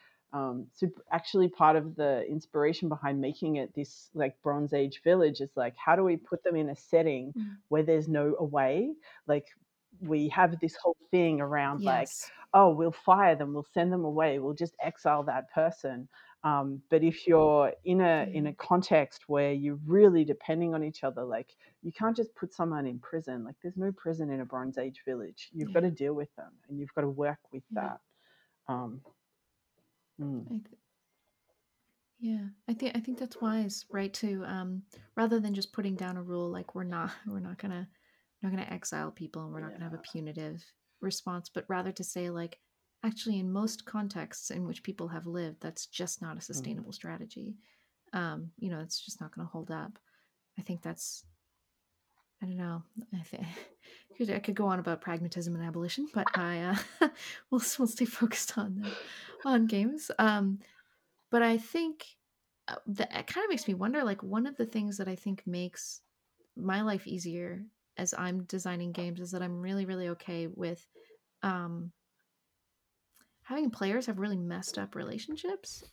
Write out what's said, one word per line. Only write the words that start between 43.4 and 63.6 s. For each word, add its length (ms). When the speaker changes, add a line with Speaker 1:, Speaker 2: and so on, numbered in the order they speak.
Speaker 2:
most 340
contexts 640
in 140
which 180
people 260
have 180
lived, 340
that's 260
just 340
not 160
a 40
Speaker 1:
Mm. 280
Speaker 2:
sustainable 120
strategy." 640
Um, 440
you 120
know, 120
it's 200
just 200
not 140
gonna 140
hold 220
up. 280
I 40
think 200
that's, 420
I 40
don't 120
know. 260
I 100
thi-, 220
<laughs> 400
could, 120
I 100
could 160
go 120
on 120
about 220
pragmatism 540
and 80
abolition, 500
but 200
I, 280
uh, 80
<laughs> 180
we'll 120
s-, 180
we'll 80
stay 180
focused 520
on 180
the, 200
on 220
games. 520
Um, 400
but 120
I 140
think, 500
uh, 100
the, 160
it 100
kinda 220
makes 180